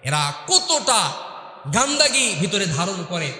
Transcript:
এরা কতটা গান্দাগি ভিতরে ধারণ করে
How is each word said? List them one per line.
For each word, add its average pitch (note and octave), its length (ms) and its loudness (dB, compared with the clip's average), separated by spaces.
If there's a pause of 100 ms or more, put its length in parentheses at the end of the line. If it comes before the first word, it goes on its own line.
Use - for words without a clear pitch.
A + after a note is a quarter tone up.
এরা D3 300 0 (160)
কতটা C#4+ 640 2 (600)
গান্দাগি C4+ 680 2
ভিতরে G3 260 0
ধারণ F3 420 -2
করে E3 320 -4